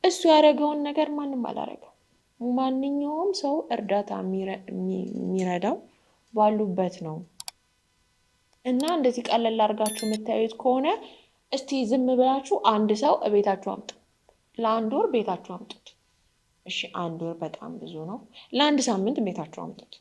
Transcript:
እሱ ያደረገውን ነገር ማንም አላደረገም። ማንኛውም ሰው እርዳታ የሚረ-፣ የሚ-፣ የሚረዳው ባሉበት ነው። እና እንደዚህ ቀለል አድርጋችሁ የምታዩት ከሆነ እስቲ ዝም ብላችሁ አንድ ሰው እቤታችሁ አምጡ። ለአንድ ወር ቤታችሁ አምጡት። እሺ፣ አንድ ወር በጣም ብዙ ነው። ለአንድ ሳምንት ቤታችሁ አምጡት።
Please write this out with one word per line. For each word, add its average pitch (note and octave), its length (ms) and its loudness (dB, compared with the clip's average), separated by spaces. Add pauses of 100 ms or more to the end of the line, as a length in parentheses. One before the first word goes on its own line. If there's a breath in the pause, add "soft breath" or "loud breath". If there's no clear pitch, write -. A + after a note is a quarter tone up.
እሱ F#4 220 2
ያደረገውን D4+ 560 6
ነገር D4 280 0
ማንም C#4+ 340 -4
አላደረገም። - 480 -8 (480)
ማንኛውም C#4 920 -2
ሰው C#4+ 200 -2 (160)
እርዳታ G3+ 460 -2
የሚረ-፣ F#3+ 500 -4
የሚ-፣ F#3+ 240 -6 (240)
የሚረዳው F#3 640 -2 (580 soft breath)
ባሉበት G#3 680 2
ነው። D#3 140 -10 (1500)
እና B3+ 180 0 (100)
እንደዚህ B3 320 0
ቀለል A3+ 360 0
አድርጋችሁ G#3+ 440 0
የምታዩት A3 520 -2
ከሆነ C4 300 2 (680 loud breath)
እስቲ C4 180 -6 (140)
ዝም B3+ 240 2
ብላችሁ C4 480 4 (100)
አንድ G#3+ 300 4
ሰው C#4 260 4
እቤታችሁ G3+ 480 2
አምጡ። G3 200 -10 (680)
ለአንድ A3+ 340 0
ወር F#4+ 160 2
ቤታችሁ G#3 440 -2
አምጡት። - 340 -16 (800)
እሺ፣ F#3 120 -8 (180)
አንድ E3+ 240 -6
ወር E3 160 -6
በጣም D#3+ 420 -10
ብዙ E3 160 -14 (100)
ነው። G#3 140 -10 (340 loud breath)
ለአንድ C#4+ 300 4
ሳምንት A3 400 0
ቤታችሁ F3 400 -6
አምጡት። - 380 -16